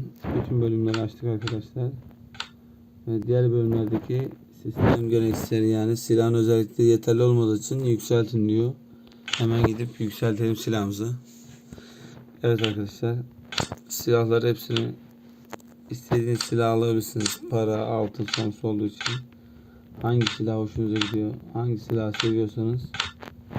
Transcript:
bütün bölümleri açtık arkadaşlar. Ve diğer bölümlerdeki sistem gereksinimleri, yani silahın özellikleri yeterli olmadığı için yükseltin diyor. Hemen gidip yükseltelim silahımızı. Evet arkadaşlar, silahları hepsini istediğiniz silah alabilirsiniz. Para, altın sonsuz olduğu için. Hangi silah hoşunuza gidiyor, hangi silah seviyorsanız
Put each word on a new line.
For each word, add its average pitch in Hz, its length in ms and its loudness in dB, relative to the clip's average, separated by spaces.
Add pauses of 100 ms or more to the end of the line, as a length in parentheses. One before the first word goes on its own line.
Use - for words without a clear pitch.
(360)
bütün 123 240 0
bölümleri 113 400 2
açtık 110 240 -6
arkadaşlar. 117 680 -4 (1160)
Ve 113 140 -2
diğer 123 300 4
bölümlerdeki 113 760 0 (340)
sistem 120 480 2
gereksinimleri, 110 580 2
yani 110 280 2
silahın 117 380 4
özellikleri 113 540 4
yeterli 117 340 4
olmadığı 117 360 4
için 135 260 -4
yükseltin 113 640 2
diyor. 117 260 2 (520)
Hemen 113 400 2
gidip 117 340 -4
yükseltelim 113 560 0
silahımızı. 110 580 -2 (1300)
Evet 117 200 2
arkadaşlar, 110 560 -2 (680)
silahları 117 600 2
hepsini 117 460 -2 (960)
istediğiniz 120 500 0
silah 117 320 2
alabilirsiniz. 113 680 0 (100)
Para, 110 360 0
altın 107 400 -2 (100)
sonsuz 110 280 -4
olduğu 107 220 -2
için. 120 280 -6 (880)
Hangi 120 240 2
silah 110 300 -4
hoşunuza 110 500 -4
gidiyor, 107 280 -4 (180)
hangi 117 260 -4
silah 110 340 -4
seviyorsanız 113 680 -2 (760)